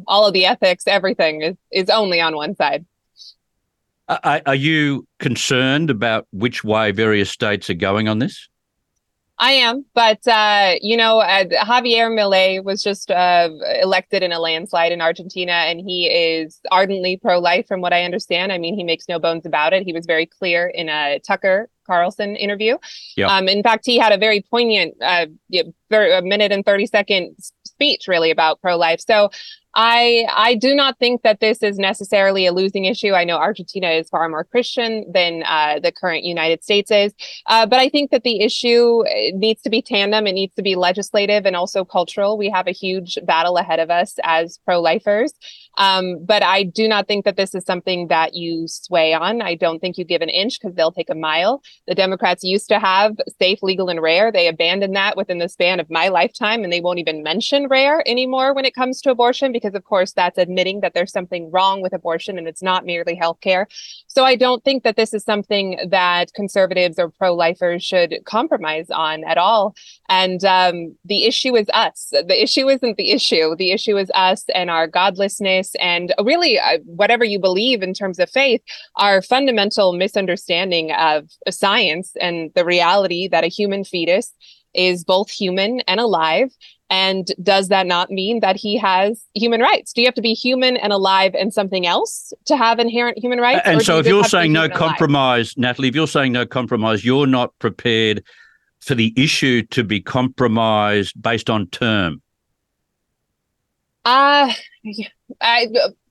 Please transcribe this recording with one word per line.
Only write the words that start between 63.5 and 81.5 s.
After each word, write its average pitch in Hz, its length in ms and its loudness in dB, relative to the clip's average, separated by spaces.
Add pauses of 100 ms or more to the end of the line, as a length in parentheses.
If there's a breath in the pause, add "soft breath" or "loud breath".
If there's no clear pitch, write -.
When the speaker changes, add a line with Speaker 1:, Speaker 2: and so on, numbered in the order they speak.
Speaker 1:
So - 180 2
I 262 100 6
don't 247 300 0
think 269 200 0
that 220 120 2
this 220 160 0
is 214 100 -4
something 202 560 -2 (100)
that 180 440 0
conservatives 185 640 0
or 170 120 0
pro-lifers 175 720 0
should 175 400 0
compromise 160 640 -4
on 156 340 -4
at 160 120 0
all. 202 380 2 (340 loud breath)
And, 185 360 0
um, 180 600 2
the 202 220 -2
issue 240 300 0
is 214 180 0
us. 208 360 -2
The 170 320 0
issue 269 260 0
isn't 254 280 0
the - 140 -2
issue. 165 440 0
The 180 180 -2
issue 202 260 0
is 190 160 -2
us 190 300 2 (100)
and 180 160 -2
our 165 160 0
godlessness 190 920 0
and 175 440 -2
really, 277 360 2
uh, 156 280 0
whatever 202 380 0
you 202 140 -2
believe 196 440 -2
in 185 100 -6
terms 190 260 -8
of 175 120 0
faith, 262 320 0 (340 loud breath)
our 202 240 4
fundamental 214 720 0
misunderstanding 175 1000 -2
of 151 360 0 (220)